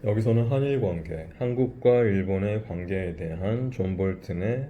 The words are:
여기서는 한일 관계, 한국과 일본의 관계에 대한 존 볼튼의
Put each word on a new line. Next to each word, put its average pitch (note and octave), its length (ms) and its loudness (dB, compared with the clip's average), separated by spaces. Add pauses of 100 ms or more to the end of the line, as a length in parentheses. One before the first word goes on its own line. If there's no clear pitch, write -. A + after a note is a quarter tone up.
여기서는 A2+ 420 4
한일 C#3 340 2
관계, E2 460 -4 (100)
한국과 B2 600 2
일본의 G2 640 2
관계에 F2+ 520 -4
대한 F#2 540 -2
존 F#2+ 260 -2
볼튼의 F#2+ 760 -2